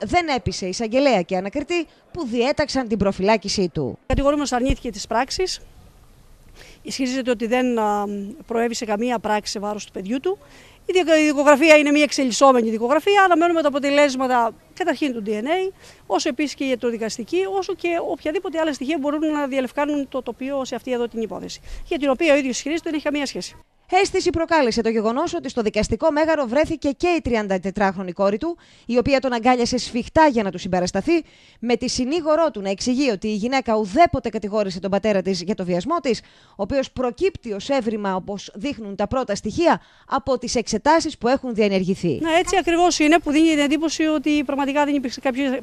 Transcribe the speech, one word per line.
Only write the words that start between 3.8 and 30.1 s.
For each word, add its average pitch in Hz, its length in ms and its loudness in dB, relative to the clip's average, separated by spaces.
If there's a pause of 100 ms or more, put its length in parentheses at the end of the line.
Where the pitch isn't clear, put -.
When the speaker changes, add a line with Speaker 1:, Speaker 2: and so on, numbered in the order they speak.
Speaker 2:
Κατηγορούμενος 277 460 0
αρνήθηκε 247 380 -2
τις 196 160 -12
πράξεις. 269 540 -2 (1200)
Ισχυρίζεται 254 480 -4
ότι 233 160 -2
δεν, 247 320 0
α, 208 280 0 (400)
προέβη 233 280 -2
σε 240 100 -6
καμία 220 340 -2
πράξη 214 340 -2
σε 226 60 -6
βάρος 208 260 -6
του - 80 -20
παιδιού 208 280 -6
του. 381 180 -2 (480)
Η 392 60 -4
δικο-, 330 240 4
η 311 100 4
δικογραφία 294 500 6
είναι 294 140 4
μια 294 120 4
εξελισσόμενη 254 680 2
δικογραφία. 294 540 2
Αναμένουμε 339 380 2
τα 294 60 2
αποτελέσματα 262 840 2 (240)
καταρχήν 302 380 -2
του 226 140 -6
D - 20 -6
N 214 160 -4
A, 381 280 -2 (340)
όσο 349 220 0
επίσης 285 260 -4
και 285 100 -6
η 269 40 -2
ιατροδικαστική, 233 680 -4 (200)
όσο 370 160 -4
και 339 140 -6 (220)
οποιαδήποτε 320 480 -4
άλλα 320 140 0
στοιχεία 277 280 -4
μπορούν 302 320 -2
να 294 140 -2
διαλευκάνουν 269 600 -2
το 254 140 -6
τοπίο 262 420 -6
σε 254 100 -8
αυτή 247 180 -6
εδώ 240 160 -2
την 226 140 -6
υπόθεση, 180 380 -10 (240)
για 311 140 -4
την 277 100 0
οποία 285 260 4
ο - 20 4
ίδιος 262 200 -2
ισχυρίζεται 311 320 -4
ότι - 20 -6
δεν 302 40 -6
έχει 294 100 -6
καμία 285 220 -2
σχέση. - 300 -10 (340)
Speaker 1:
Αίσθηση 370 400 2
προκάλεσε 311 500 2
το 220 80 0
γεγονός 226 460 0
ότι 311 140 -6
στο 240 140 -4
δικαστικό - 500 0
μέγαρο 302 340 2
βρέθηκε 285 440 0
και 302 160 -2
η 349 140 2
τριαντατετράχρονη 196 920 -2
κόρη 202 260 0
του, 339 180 -4 (300)
η 240 120 2
οποία 262 220 4
τον 262 120 -2
αγκάλιασε 240 460 2
σφιχτά 254 480 2